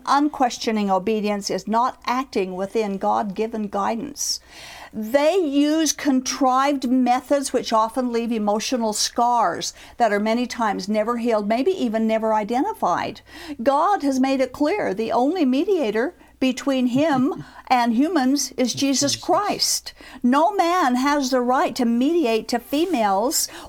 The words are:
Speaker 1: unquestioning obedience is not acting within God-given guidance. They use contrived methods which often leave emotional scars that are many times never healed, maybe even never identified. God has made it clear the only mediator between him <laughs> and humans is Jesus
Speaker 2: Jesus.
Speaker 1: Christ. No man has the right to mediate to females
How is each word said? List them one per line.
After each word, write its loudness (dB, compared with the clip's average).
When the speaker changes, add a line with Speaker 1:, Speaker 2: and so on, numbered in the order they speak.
Speaker 1:
unquestioning 0
obedience 0
is -4
not 0
acting -2
within -2
God-given -2
guidance. -4
They 2
use 2
contrived 0
methods 2
which -2
often 0
leave -2
emotional 0
scars 0
that 2
are 0
many 0
times -2
never 0
healed, 0
maybe 2
even 0
never 0
identified. -2
God 2
has 0
made 2
it -2
clear 0
the -4
only 2
mediator 0
between 0
him 0
<laughs> -20
and 2
humans 2
is 0
Jesus 0
Speaker 2:
Jesus. -2
Speaker 1:
Christ. -2
No 4
man 2
has 0
the 2
right 0
to 0
mediate 2
to 0
females 0